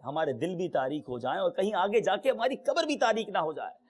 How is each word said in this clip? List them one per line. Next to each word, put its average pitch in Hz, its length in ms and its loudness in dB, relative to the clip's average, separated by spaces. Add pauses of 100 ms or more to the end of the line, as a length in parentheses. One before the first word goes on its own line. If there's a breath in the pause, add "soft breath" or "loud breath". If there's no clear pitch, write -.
हमारे 147 320 -2
दिल 165 200 -2
भी 175 160 -2
तारीक 143 360 -2
हो 123 120 -6
जाए 120 180 -2
और 117 140 2
कहीं 208 240 0
आगे 202 260 2
जाके 196 280 2
हमारी 233 260 0 (100)
कब्र - 200 2
भी 294 120 0
तारीक 220 320 2
ना 196 100 0
हो 156 140 0
जाए। 127 200 -8 (160)